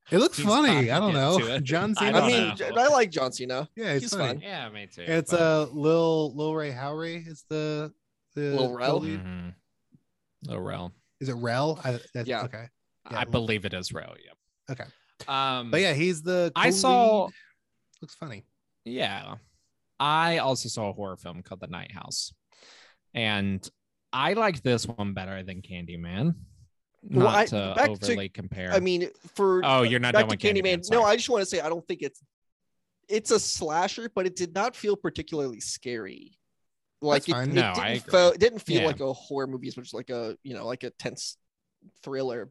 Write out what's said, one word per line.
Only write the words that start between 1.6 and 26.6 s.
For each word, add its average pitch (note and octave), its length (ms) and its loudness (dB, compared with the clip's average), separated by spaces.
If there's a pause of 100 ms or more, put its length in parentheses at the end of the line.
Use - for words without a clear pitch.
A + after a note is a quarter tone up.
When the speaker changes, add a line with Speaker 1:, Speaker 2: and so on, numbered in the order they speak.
Speaker 1:
John F3+ 320 0
Speaker 2:
I - 40 -2
Speaker 1:
Cena. C#3 120 2
Speaker 2:
don't E3 100 6
Speaker 3:
I - 40 4
mean, A#2 220 4
Speaker 2:
know. G#2+ 60 -4
Speaker 3:
J-, A#2+ 220 -6
I B3 120 6
like B3 220 6
John C3 220 -2
Cena. B2+ 340 -6 (100)
Speaker 1:
Yeah, G#3 180 -2
he's C3+ 80 0
Speaker 3:
He's A#3+ 120 -6
Speaker 1:
funny. E3 200 0
Speaker 3:
fine. D3 60 -10
Speaker 2:
Yeah, C#3 280 -10
me G#2 260 -14
too, F2 120 -14
Speaker 1:
It's, E3 240 0
Speaker 2:
but E3+ 100 4
Speaker 1:
uh, D#3 320 4
Lil, D#3 640 2
Lil D#3 180 -2
Ray D3+ 160 -4
Howery D#3 560 -8
is D#3+ 220 -18
the, D3+ 460 -4 (400)
the C#3+ 200 -2
Speaker 3:
Lil B2+ 200 0
Rel? B2 240 -2
Speaker 1:
co-lead. D#3+ 220 -6
Speaker 2:
Mm-hmm. F2+ 280 -10 (1000)
Lil G#2+ 100 -6
Rel. F#2 320 -8 (280)
Speaker 1:
Is C3+ 100 -6
it B2 60 -4
Rel? B2+ 460 -2
I, B2 160 -4 (140)
that's, A#2+ 160 -8
Speaker 3:
Yeah. A2+ 160 -4
Speaker 1:
okay. A#2+ 220 -12 (440)
Yeah, A2+ 100 -6
Speaker 2:
I - 20 0
Speaker 1:
Lil A#2 100 -6
Speaker 2:
believe A2 320 -4
it G2 80 -6
is F#2 180 -8
Rel. - 320 -12
Yeah. - 500 -18
Speaker 1:
Okay. B2+ 120 -10 (440)
Speaker 2:
Um, C3 420 -2
Speaker 1:
But D#3 100 2
yeah, F3+ 140 4
he's D#3+ 280 0
the F3 320 0
Speaker 2:
I F3+ 120 2
Speaker 1:
co-lead. F4 80 4
Speaker 2:
saw A3 540 6 (720)
Speaker 1:
Looks D3+ 140 -18
funny. A#2+ 280 -14 (400)
Speaker 2:
Yeah. G2+ 520 -6 (640)
I D#3+ 400 2
also B2 300 0
saw G#2+ 220 -4
a - 20 -6
horror F#2+ 240 -10
film F2 260 -14
called F#2+ 180 -16
The F#2+ 80 -14
Night F2 220 -12
House. - 440 -6 (800)
And G2+ 520 0 (460)
I D3+ 220 2
like G#3 280 0
this A#2+ 240 2
one G#2 280 -4
better F#2+ 280 -8
than F#2 200 -12
Candyman. F2 720 -4 (680)